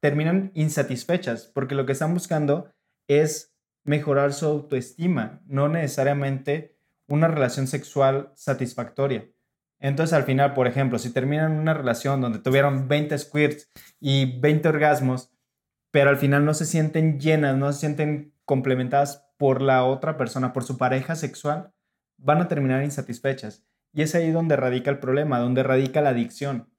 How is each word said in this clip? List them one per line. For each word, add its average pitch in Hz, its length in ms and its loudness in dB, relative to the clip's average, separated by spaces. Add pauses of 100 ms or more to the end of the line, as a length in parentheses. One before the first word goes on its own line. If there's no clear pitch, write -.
terminan 160 540 0
insatisfechas, 151 1000 -2
porque 135 220 -4
lo 135 100 -2
que 139 60 -2
están 156 220 -2
buscando 156 560 -2 (360)
es 151 480 0 (300)
mejorar 143 480 0
su 139 140 -6
autoestima, 147 1000 -4
no 139 220 0
necesariamente 143 1080 -2 (300)
una 156 220 2
relación 139 400 0
sexual 139 680 0
satisfactoria. 131 880 -4 (560)
Entonces, 143 320 -2
al 143 120 4
final, 139 300 2
por 127 120 2
ejemplo, 123 320 0
si 120 140 -6
terminan 147 400 0
una 156 200 0
relación 139 480 -2
donde 117 200 -2
tuvieron 135 480 2
veinte 147 280 0
squirts 147 540 -2 (300)
y 135 400 0
veinte 151 280 4
orgasmos, 143 640 2 (600)
pero 143 180 6
al 143 60 4
final 143 280 4
no 151 80 2
se 151 140 -2
sienten 156 540 0
llenas, 147 360 2
no 139 160 0
se 139 80 -6
sienten 151 540 -4 (100)
complementadas 131 800 0 (140)
por 131 240 2
la 131 220 4
otra 135 320 -2
persona, 127 360 -4
por 123 120 -4
su 131 140 -8
pareja 131 360 -2
sexual, 151 580 -6 (440)
van 147 240 2
a 175 80 0
terminar 135 340 0
insatisfechas. 135 840 -6 (280)
Y 151 100 -2
es 156 140 0
ahí 165 160 2
donde 165 240 2
radica 127 340 0
el 139 80 -2
problema, 131 400 0
donde 123 240 2
radica 135 380 0
la 143 100 2
adicción. 123 580 -4 (100)